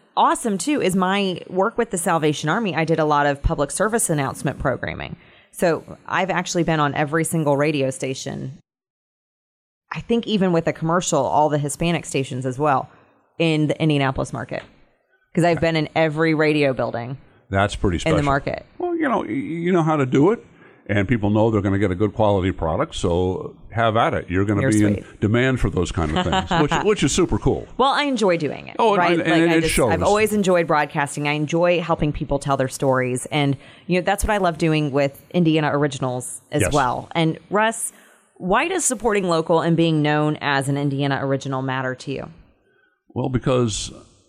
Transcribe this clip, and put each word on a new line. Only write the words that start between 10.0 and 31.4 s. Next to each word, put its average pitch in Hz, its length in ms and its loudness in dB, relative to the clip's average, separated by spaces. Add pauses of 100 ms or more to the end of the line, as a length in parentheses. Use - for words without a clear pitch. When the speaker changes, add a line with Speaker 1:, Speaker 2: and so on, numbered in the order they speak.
Speaker 1:
think 233 260 -2
even 190 260 2
with 165 140 0
a 156 60 0
commercial, 165 480 0
all 123 280 2
the 147 100 0
Hispanic 151 460 -2
stations 131 400 -6
as 127 140 -6
well 139 300 0 (500)
in 156 300 2
the 143 120 -4
Indianapolis 139 520 0
market. 117 300 -8 (720)
'Cause 156 100 2
I've 170 160 2
been 165 160 0
in 156 180 -2
every 160 400 2
radio 151 380 2
building 120 440 -6 (320)
Speaker 2:
That's 98 280 0
pretty 92 200 0
Speaker 1:
in - 20 -2 (140)
the 151 60 2
Speaker 2:
special. 147 60 2
Speaker 1:
market. 139 420 -2 (120)
Speaker 2:
Well, 349 180 -4
you 311 120 -2
know, 220 120 0
y-, - 80 -6
you 165 440 -4
know 170 100 4
how 156 140 2
to 139 100 2
do 135 260 4
it, 233 120 -6 (420)
and 101 220 0
people 101 220 0
know 107 200 4
they're 107 120 2
gonna 98 160 2
get 101 120 0
a 92 60 -2
good 104 180 0
quality 101 380 2
product, 90 420 -2
so 90 640 -2 (160)
have 113 240 2
at 139 180 2
it. 76 140 -6
You're 92 160 0
gonna 101 160 0
Speaker 1:
You're 131 100 2
Speaker 2:
be 104 140 4
in 101 100 2
Speaker 1:
sweet. - 260 -10
Speaker 2:
demand 120 380 2
for 107 120 0
those 87 200 -2
kind 78 260 -2
of 180 100 0
things, 185 240 -2
Speaker 1:
<laughs> 165 120 2
Speaker 2:
which, 147 220 0
which 202 180 2
is 147 100 2
super 156 260 2
cool. 87 280 0 (100)
Speaker 1:
Well, 269 140 4
I 254 140 0
enjoy 214 320 2
doing 135 320 -6
it, - 100 -16
Speaker 2:
Oh, 226 120 4
and, 202 80 2
Speaker 1:
right? 175 200 4
Speaker 2:
and, 156 40 0
and 151 80 0 (160)
Speaker 1:
Like, 170 40 4
I 165 60 4
Speaker 2:
it 160 60 4
Speaker 1:
just, 160 120 0
Speaker 2:
shows. 135 180 2
Speaker 1:
I've 175 100 0
always 208 300 2
enjoyed 180 360 2
broadcasting. 147 580 0
I 147 60 0
enjoy 165 480 2